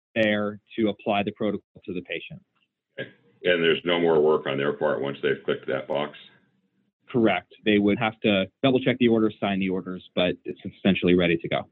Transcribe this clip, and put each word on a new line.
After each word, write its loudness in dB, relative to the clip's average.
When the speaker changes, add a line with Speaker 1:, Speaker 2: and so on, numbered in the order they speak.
Speaker 1:
there 0
to 0
apply -2
the -2
protocol -6
to -10
the -8
patient. -12
Speaker 2:
Okay. -12
And 2
there's 2
no 0
more 4
work 2
on -4
their 0
part -2
once -6
they've -2
clicked -4
that -4
box? -4
Speaker 1:
Correct. 0
They 4
would 2
have -4
to 2
double 2
check -2
the 4
orders, 4
sign -2
the 0
orders, -8
but 0
it's -10
essentially 4
ready 4
to -10
go. -4